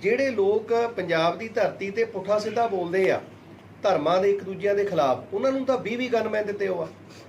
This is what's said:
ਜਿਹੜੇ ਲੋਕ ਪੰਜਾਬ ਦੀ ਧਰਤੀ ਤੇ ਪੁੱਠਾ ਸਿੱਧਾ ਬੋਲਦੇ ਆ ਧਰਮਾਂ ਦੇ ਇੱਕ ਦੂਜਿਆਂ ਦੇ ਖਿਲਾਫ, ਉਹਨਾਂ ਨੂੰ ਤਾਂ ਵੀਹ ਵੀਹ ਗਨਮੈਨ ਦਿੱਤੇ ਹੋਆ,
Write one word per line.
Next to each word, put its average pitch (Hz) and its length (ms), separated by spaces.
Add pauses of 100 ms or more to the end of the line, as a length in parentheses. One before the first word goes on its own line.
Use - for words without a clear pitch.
ਜਿਹੜੇ 254 300
ਲੋਕ 214 420
ਪੰਜਾਬ 180 640
ਦੀ 220 100
ਧਰਤੀ 196 420
ਤੇ 226 140
ਪੁੱਠਾ 208 340
ਸਿੱਧਾ 220 280
ਬੋਲਦੇ 185 440
ਆ 135 100 (640)
ਧਰਮਾਂ 180 400
ਦੇ 202 80
ਇੱਕ 196 120
ਦੂਜਿਆਂ 190 320
ਦੇ 202 100
ਖਿਲਾਫ, 156 500
ਉਹਨਾਂ 254 180
ਨੂੰ 269 120
ਤਾਂ 254 140
ਵੀਹ 214 200
ਵੀਹ 254 140
ਗਨਮੈਨ 214 340
ਦਿੱਤੇ 202 220
ਹੋਆ, 170 200 (400)